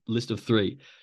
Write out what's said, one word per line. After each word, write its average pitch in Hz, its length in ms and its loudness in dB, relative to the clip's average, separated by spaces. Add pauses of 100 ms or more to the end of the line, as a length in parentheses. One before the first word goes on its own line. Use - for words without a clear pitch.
list - 240 -2
of 110 80 -4
three. 104 400 0 (240)